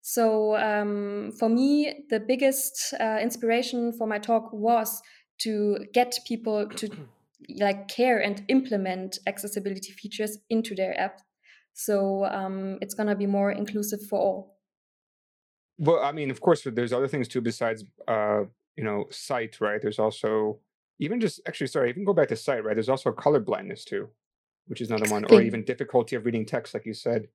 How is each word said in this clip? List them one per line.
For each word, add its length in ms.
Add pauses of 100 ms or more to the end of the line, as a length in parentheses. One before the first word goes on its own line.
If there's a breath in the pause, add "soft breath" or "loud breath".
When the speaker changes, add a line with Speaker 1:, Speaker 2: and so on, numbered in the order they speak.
Speaker 1:
So, 520
um, 800
for 100
me, 600
the 80
biggest, 800
uh, 220
inspiration 720
for 140
my 120
talk 340
was 480 (380 soft breath)
to 400 (140)
get 340
people 420
to 200 (340)
Speaker 2:
<clears throat> 360
Speaker 1:
like, 300
care 320
and 280
implement 800
accessibility 680
features 460 (120)
into 240
their 240
app. 220 (520 soft breath)
So, 520
um, 560
it's 140
gonna 220
be 100
more 240
inclusive 580
for 120
all. 380 (1200)
Speaker 2:
Well, 220
I 120
mean, 180
of 100
course, 240
there's 280
other 160
things 200
too 120
besides, 440 (220)
uh, 360 (340)
you 80
know, 260
sight, 500
right? 200
There's 180
also 640 (400)
even 200
just, 260
actually, 220
sorry, 220
even 140
go 80
back 160
to 80
sight, 280
right? 100
There's 140
also 240
color 280
blindness 440
too, 260 (560)
which 140
is 100
another 200
one, 140
or 20
Speaker 1:
Exactly. 200
Speaker 2:
even 180
difficulty 520
of 80
reading 220
text, 280
like 120
you 80
said. 400